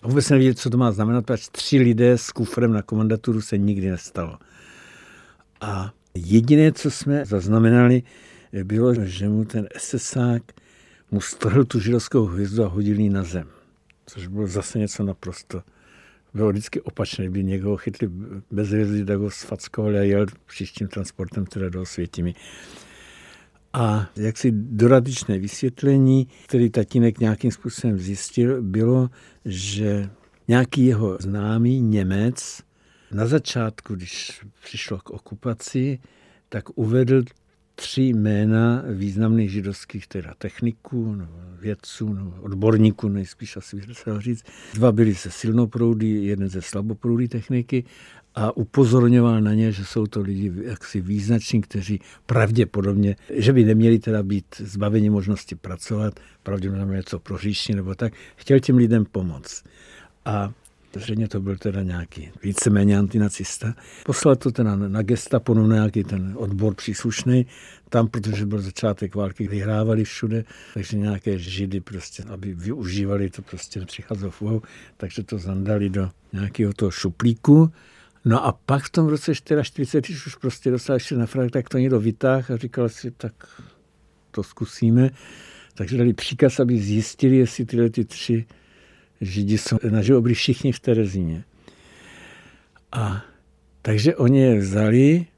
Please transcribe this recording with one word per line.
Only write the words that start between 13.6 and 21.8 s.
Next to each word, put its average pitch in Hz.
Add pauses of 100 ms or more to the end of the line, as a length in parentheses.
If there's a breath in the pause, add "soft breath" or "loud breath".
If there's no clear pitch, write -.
Což 90
bylo 101
zase 95
něco 107
naprosto, 92 (720 soft breath)
bylo 107
vždycky 101
opačné. -
Kdyby 95
někoho 98
chytli 104 (420)
bez 101
hvězdy, 104
tak 101
ho 101
sfackovali 104
a 101
jel 101 (200)
příštím -
transportem 95
teda 95
do 92